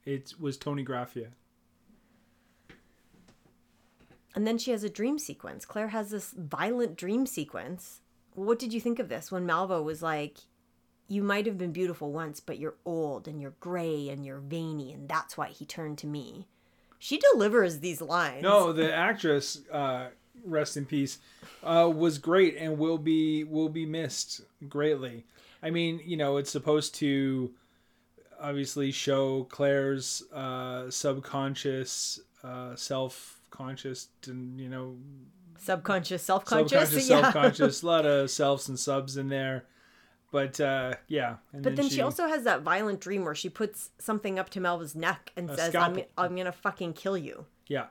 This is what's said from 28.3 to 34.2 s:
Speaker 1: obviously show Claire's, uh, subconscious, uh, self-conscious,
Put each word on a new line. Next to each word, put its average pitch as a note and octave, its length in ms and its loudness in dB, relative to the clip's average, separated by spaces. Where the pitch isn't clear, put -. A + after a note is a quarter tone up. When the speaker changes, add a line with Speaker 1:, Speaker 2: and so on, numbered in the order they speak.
Speaker 1:
obviously C#3 520 -2
show C3+ 540 2
Claire's, C#3 840 0
uh, B2+ 580 -8
subconscious, C3+ 1300 -2
uh, B2+ 320 -10
self-conscious, C3 1300 -8